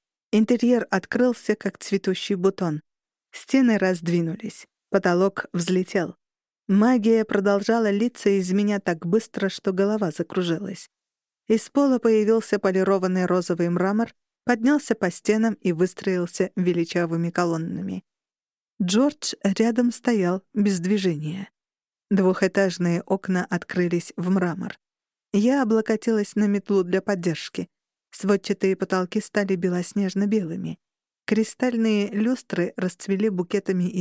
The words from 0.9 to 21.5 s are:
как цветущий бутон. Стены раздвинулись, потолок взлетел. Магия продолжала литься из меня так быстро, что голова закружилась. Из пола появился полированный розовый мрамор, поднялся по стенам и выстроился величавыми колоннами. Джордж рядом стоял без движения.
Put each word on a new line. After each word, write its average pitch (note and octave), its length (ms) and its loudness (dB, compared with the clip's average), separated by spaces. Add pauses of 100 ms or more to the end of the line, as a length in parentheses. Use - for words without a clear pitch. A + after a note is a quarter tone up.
как - 220 -6
цветущий G3 580 -4
бутон. F3 460 -2 (500)
Стены B3 460 2
раздвинулись, E3+ 920 -2 (220)
потолок F#3+ 640 2
взлетел. F#3 600 -2 (520)
Магия A3 560 4
продолжала G#3 680 0
литься G#3 400 0
из F#3+ 220 0
меня G3+ 300 0
так E3+ 240 -4
быстро, G3 420 -2
что - 240 -4
голова G3 400 0
закружилась. F3 800 -6 (580)
Из A3 220 0
пола C#4 280 2
появился A3 600 2
полированный F#3 680 2
розовый F3 440 0
мрамор, F#3+ 440 0 (300)
поднялся B3 520 2
по F#3 140 0
стенам A3 460 0
и - 160 -2
выстроился F3+ 840 -2
величавыми E3+ 720 0
колоннами. F3 720 -4 (800)
Джордж G#3+ 520 0 (100)
рядом A3+ 500 2
стоял F#3+ 500 0 (100)
без G3+ 260 2
движения. F3+ 680 -2 (600)